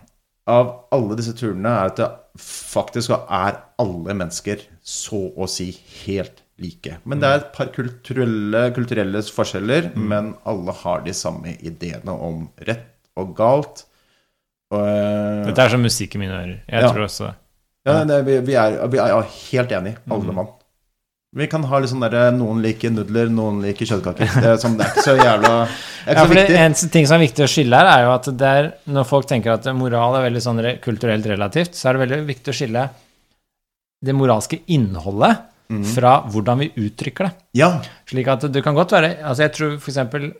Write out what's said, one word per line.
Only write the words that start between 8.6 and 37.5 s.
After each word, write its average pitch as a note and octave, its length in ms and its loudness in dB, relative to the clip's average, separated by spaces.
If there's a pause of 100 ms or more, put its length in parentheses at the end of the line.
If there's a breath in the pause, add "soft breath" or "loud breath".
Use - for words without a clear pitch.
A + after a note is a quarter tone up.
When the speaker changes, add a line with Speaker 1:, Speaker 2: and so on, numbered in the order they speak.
Speaker 1:
kulturelle A2 480 -4
forskjeller, A2+ 720 -4
Speaker 2:
Mm. A2 120 -4
Speaker 1:
men G#2 280 -4 (100)
alle F#2+ 260 -6
har F2 300 -6
de E2+ 100 -10
samme E2+ 480 -10
ideene E2 500 -12
om E2 400 -10 (180)
rett A#2+ 180 -6 (320)
og F#2 180 -10
galt. C3 500 0 (880)
Og, G#2 160 -2
eh, G#2 600 -2
Speaker 2:
Dette F#2+ 120 -2
er B2+ 100 6
som A#2+ 140 2
musikk A2 320 -2
i G#2 40 -6
mine F#2+ 140 -6
ører. F2+ 260 -10 (100)
Jeg A#2 140 0
Speaker 1:
Ja. A#2+ 80 4
Speaker 2:
tror G#2+ 140 -2
også G#2 220 -10
det. G2 80 -14 (500)
Speaker 1:
Ja, C#3 120 2
Speaker 2:
Ja. D#3 60 0
Speaker 1:
det, C#3+ 220 0
vi, C3+ 160 2
vi C3 120 -2
er, A2 340 2
vi B2+ 120 -2
er, A2+ 80 2
ja, A2 140 2
helt A#2+ 500 -6
enige, G2+ 260 -6 (120)
alle G#2+ 140 -4
Speaker 2:
Mm. F2 120 -6
Speaker 1:
mann. F#2 120 -6 (840)
Vi D3 140 -4
kan D#3 160 -4
ha C#3 160 0
litt C3 80 0
sånn B2+ 160 -4
der, A2+ 120 0 (200)
noen A2+ 240 0
liker A2 320 -2
nudler, A2 400 0
noen G#2+ 320 0
liker G2+ 240 -4
kjøttkaker. F#2+ 540 -2
Det A2+ 80 6
er A2+ 100 6
sånn, A#2 160 0
det G#2+ 80 0
er - 80 0
ikke - 140 2
så C#3 100 6
jævla, A2+ 360 6 (120)
det - 460 -8
er - 20 4
ikke D#3 60 4
Speaker 2:
Ja, D#3+ 80 8
Speaker 1:
så - 20 6
Speaker 2:
fordi F3+ 140 8
Speaker 1:
viktig. F#3+ 180 6
Speaker 2:
en D#3+ 160 6
s-, E3 160 -2
ting D#3+ 160 6
som D3+ 80 6
er E3+ 80 6
viktig C#3+ 220 2
å B2+ 80 2
skille B2+ 260 4
her, F#3 80 8
er C#3+ 160 8
jo A#2+ 80 4
at B2+ 140 0 (160)
det C3+ 80 4
er, C#3+ 160 4 (260)
når C#3 160 2
folk C3+ 220 2
tenker A2+ 240 2
at A#2 240 -2
moral B2 420 0
er C3 60 0
veldig A#2+ 180 -2
sånn A#2 160 -2
re-, A#2+ 140 -2 (100)
kulturelt A2 480 -2
relativt, G#2 480 -2
så - 80 -2
er C3 80 2
det C3 80 0
veldig C3 140 -2 (100)
viktig C#3+ 240 -8
å A#2+ 60 -6
skille A#2+ 260 -2 (1200 soft breath)
det C3 140 0
moralske B2+ 500 2
innholdet G#2+ 720 2 (340)
Speaker 1:
Mhm. G#2 140 -4 (100)
Speaker 2:
fra B2 220 6 (100)
hvordan A2 320 0
vi D3 160 -2
uttrykker C#3 540 -4
det. - 20 -8 (240)